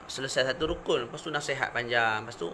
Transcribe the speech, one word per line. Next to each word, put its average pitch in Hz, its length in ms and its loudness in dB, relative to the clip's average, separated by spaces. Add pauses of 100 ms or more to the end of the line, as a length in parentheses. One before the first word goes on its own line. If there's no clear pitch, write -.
(100)
selesai 131 400 2
satu 127 240 0
rukun, 131 320 0
lepas 147 160 -10
tu 160 80 -6
nasihat 143 400 0
panjang, 117 560 2
lepas 117 80 -10
tu 85 200 -4